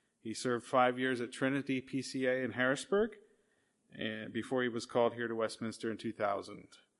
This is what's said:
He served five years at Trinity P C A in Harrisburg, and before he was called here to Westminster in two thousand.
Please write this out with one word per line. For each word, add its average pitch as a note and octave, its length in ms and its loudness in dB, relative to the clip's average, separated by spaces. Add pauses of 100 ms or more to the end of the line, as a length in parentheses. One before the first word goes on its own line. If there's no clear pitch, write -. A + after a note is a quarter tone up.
(220)
He A2 120 -6
served A#2+ 320 -2
five B2+ 320 4
years B2+ 220 2
at A#2 100 -6
Trinity C3+ 500 0
P C3 220 -4
C C3 240 -2
A B2+ 160 2
in B2 80 0
Harrisburg, C#3 600 2 (840)
and A2 360 -6
before A#2+ 320 0
he B2 40 2
was A2+ 160 -4
called A#2 300 4
here A#2 140 -2
to A2+ 80 -4
Westminster A2+ 520 -2
in G#2 100 -4
two A2+ 140 -4
thousand. G2+ 540 -2 (340)